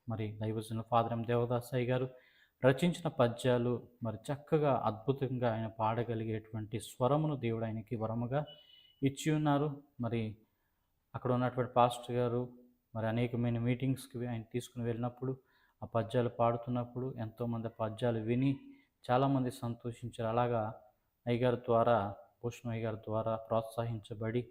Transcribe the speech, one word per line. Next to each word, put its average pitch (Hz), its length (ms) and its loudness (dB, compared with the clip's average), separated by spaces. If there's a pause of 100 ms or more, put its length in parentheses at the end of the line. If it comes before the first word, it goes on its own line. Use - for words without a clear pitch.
మరి 107 340 -4
దైవజనులు 110 480 -4
ఫాదర్ 117 220 4
ఎం 117 140 -2
దేవదాసయ్య 120 600 0
గారు 127 240 0 (540)
రచించిన 160 440 4
పద్యాలు 120 800 2 (140)
మరి 110 140 -4
చక్కగా, 143 680 0
అద్భుతంగా 123 720 0
ఆయన 113 120 -4
పాడగలిగేటువంటి 110 1160 -2
స్వరమును 147 560 0
దేవుడు 117 280 -2
ఆయనకి 113 320 -6
వరముగా 120 480 -2 (580)
ఇచ్చి 139 300 0
ఉన్నారు. 147 500 2 (180)
మరి 110 360 -2 (800)
అక్కడ 123 180 -2
ఉన్నటువంటి 123 400 0
పాస్టర్ 120 440 2
గారు 123 320 0 (460)
మరి 113 120 -2
అనేకమైన 120 520 0
మీటింగ్స్‌కి 123 680 -2
ఆయన 117 160 -6
తీసుకుని 120 420 -6
వెళ్ళినప్పుడు, 120 520 -4 (460)
ఆ 107 40 -10
పద్యాలు 117 420 0
పాడుతున్నప్పుడు 120 920 -2
ఎంతోమంది 113 480 -6
ఆ 110 40 -4 (100)
పద్యాలు 113 380 0
విని 123 380 2 (540)
చాలామంది 131 400 4
సంతోషించారు. 117 800 -6
అలాగా 113 520 0 (460)
అయ్యగారి 123 300 2
ద్వారా, 113 580 4 (300)
భూషణం 117 280 -6
అయ్యగారి 113 240 -2
ద్వారా 110 400 0
ప్రోత్సహించబడి 113 1160 0